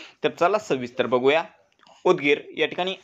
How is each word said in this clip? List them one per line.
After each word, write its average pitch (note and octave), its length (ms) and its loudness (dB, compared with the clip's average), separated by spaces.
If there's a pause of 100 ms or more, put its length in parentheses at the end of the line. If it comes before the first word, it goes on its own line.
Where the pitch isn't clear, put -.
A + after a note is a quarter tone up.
(240)
तर D3 60 0
चला F3+ 280 0
सविस्तर B2 480 -4
बघूया. C3 380 2 (600)
उदगीर C#3+ 360 2 (160)
या D3+ 100 0
ठिकाणी F3+ 380 -6